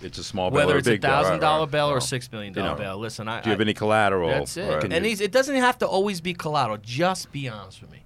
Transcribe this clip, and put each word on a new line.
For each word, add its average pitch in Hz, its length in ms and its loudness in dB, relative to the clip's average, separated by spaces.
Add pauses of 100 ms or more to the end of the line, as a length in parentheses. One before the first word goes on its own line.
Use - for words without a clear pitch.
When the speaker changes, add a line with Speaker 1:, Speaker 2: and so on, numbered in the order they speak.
Speaker 1:
it's 87 140 -10
a 87 60 -10
small 92 280 -2
bail 143 60 2
Speaker 2:
Whether 147 160 4
Speaker 1:
or - 20 4
a 139 40 4
Speaker 2:
it's 127 80 0
a 117 40 4
Speaker 1:
big 104 100 2
bail. 135 100 2
Speaker 2:
thousand 95 280 2
dollar 156 200 2
Speaker 3:
Right, - 20 0
right. 147 100 -4
Speaker 2:
bail 147 200 2
or - 20 2
Speaker 3:
Wow. 127 60 2
Speaker 2:
six 123 300 -6
million 104 220 -10
dollar 98 200 -4
Speaker 1:
You - 40 -2
know, - 20 -8
Speaker 2:
bail. 98 200 -6
Listen, 110 320 -8
I, 113 100 -4
Speaker 1:
do 110 100 -2
you - 20 4
have 101 100 2
Speaker 2:
I - 20 4
Speaker 1:
any 107 100 2
collateral? 101 560 4
Speaker 2:
That's 73 280 -2
it. 170 240 -2
Speaker 1:
Can - 100 -2
Speaker 2:
And 175 140 0
Speaker 1:
you 226 60 2
Speaker 2:
he's, 202 100 -2
it 202 100 -2
doesn't 269 240 2
have 247 220 2
to 202 100 0
always 190 320 0
be 175 140 -4
collateral. 139 480 -2
Just 160 500 -2
be 139 160 -8
honest 101 340 -12
with 80 80 -20
me. 69 160 -20